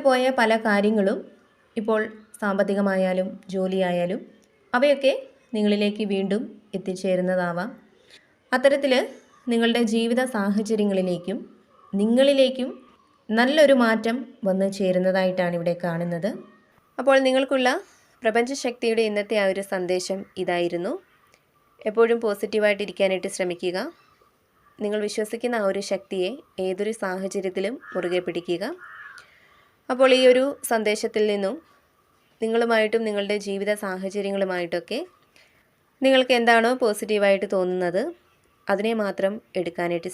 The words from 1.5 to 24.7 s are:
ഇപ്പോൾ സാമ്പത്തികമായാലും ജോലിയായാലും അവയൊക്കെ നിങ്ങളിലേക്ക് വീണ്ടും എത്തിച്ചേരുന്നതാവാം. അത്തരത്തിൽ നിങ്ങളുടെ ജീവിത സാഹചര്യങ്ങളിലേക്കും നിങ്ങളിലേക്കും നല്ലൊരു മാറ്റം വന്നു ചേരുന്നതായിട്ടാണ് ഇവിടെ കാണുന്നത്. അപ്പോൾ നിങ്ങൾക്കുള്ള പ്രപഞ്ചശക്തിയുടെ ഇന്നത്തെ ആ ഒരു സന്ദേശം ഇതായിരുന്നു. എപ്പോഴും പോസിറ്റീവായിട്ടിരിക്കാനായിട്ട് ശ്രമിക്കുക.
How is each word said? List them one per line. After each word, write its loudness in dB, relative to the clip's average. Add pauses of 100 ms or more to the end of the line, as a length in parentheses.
ഇപ്പോൾ 0 (400)
സാമ്പത്തികമായാലും 0 (260)
ജോലിയായാലും -2 (520)
അവയൊക്കെ 2 (440)
നിങ്ങളിലേക്ക് 0
വീണ്ടും -2 (340)
എത്തിച്ചേരുന്നതാവാം. -2 (840)
അത്തരത്തിൽ 4 (600)
നിങ്ങളുടെ 2 (100)
ജീവിത 2 (160)
സാഹചര്യങ്ങളിലേക്കും 0 (540)
നിങ്ങളിലേക്കും 2 (600)
നല്ലൊരു 6
മാറ്റം 0 (300)
വന്നു 2 (120)
ചേരുന്നതായിട്ടാണ് 0
ഇവിടെ -2 (100)
കാണുന്നത്. -4 (680)
അപ്പോൾ 4 (100)
നിങ്ങൾക്കുള്ള 2 (540)
പ്രപഞ്ചശക്തിയുടെ 0
ഇന്നത്തെ -2
ആ 2
ഒരു -4 (100)
സന്ദേശം -2 (240)
ഇതായിരുന്നു. -2 (960)
എപ്പോഴും 2
പോസിറ്റീവായിട്ടിരിക്കാനായിട്ട് 0
ശ്രമിക്കുക. -4 (1040)